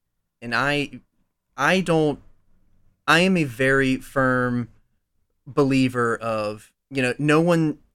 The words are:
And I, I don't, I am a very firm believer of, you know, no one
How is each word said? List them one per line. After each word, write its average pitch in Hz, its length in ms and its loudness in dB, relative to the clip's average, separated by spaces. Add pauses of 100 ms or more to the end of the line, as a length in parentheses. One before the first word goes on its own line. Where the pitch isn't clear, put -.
(420)
And 120 100 -8
I, 139 480 -2 (560)
I 160 240 2
don't, 156 380 0 (880)
I 151 140 4
am 190 160 2
a 160 80 2
very 131 540 0
firm 123 680 -2 (760)
believer 127 720 0
of, 110 560 -6 (180)
you 135 100 -6
know, 123 180 -2
no 151 220 2
one 165 380 0 (160)